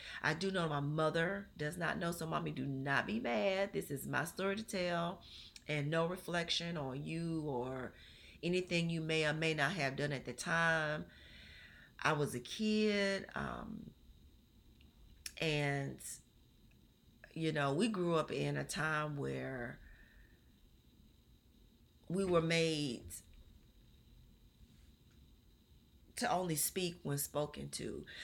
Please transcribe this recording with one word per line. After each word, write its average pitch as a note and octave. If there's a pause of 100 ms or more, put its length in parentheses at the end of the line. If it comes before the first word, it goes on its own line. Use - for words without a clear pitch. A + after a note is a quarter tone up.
(220)
I D3+
do F#3+
know F3
my D3
mother D#3
does D3+
not D#3+
know, E3+
so E3
Mommy, D#3+
do C3
not C3+
be A3
mad. G3+
This D#3+
is C3+
my C#3
story G3
to A3
tell, F3 (460)
and D3
no E3
reflection E3+
on C#3
you E3
or B2+ (500)
anything F3
you E3
may D#3+
or D3
may D#3+
not D3+
have D3+
done C#3+
at C3
the B2+
time. E3 (960)
I D3
was C#3+
a B2
kid, G#3
um, - (1500)
and, C#3+ (1400)
you D#3+
know, C#3+
we F#3
grew F3
up D3+
in C#3+
a C#3
time D3+
where C3 (2250)
we F#3+
were F3
made D#3+ (3250)
to -
only E3+
speak F3
when C#3+
spoken C#3+
to. - (200)